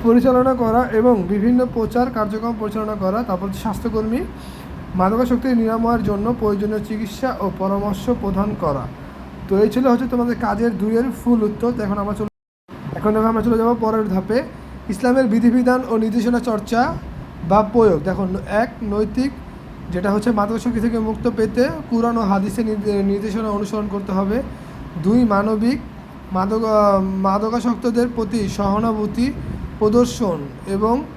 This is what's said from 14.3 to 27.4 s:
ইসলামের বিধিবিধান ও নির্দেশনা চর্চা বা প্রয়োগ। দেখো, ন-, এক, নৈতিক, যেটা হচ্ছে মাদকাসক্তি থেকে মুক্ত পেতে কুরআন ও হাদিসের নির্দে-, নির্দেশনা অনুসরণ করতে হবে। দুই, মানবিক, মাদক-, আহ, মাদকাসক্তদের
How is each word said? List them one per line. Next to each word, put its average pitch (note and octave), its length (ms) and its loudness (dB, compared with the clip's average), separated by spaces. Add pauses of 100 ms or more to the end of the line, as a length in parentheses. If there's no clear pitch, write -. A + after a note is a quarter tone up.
ইসলামের B3 380 2
বিধিবিধান A#3+ 640 4
ও A3+ 80 0
নির্দেশনা A3+ 420 2
চর্চা A#3 540 0 (560)
বা G3+ 140 6 (100)
প্রয়োগ। G3+ 300 6
দেখো, F#3 220 -2
ন-, F#3 120 -2 (100)
এক, A3 260 0 (100)
নৈতিক, A3 480 0 (600)
যেটা F3+ 200 0
হচ্ছে G#3 200 2
মাদকাসক্তি A3 480 0
থেকে A3+ 200 0
মুক্ত A3 360 0
পেতে A3+ 340 2 (200)
কুরআন A#3 280 2
ও A3+ 40 0
হাদিসের G3 440 0
নির্দে-, G#3 380 0
নির্দেশনা G3+ 460 -2
অনুসরণ G#3 420 -4
করতে G3 200 -6
হবে। G3 320 0 (600)
দুই, A#3 200 4
মানবিক, G#3+ 560 2 (520)
মাদক-, G3+ 340 0
আহ, G#3 360 4
মাদকাসক্তদের A3 1120 0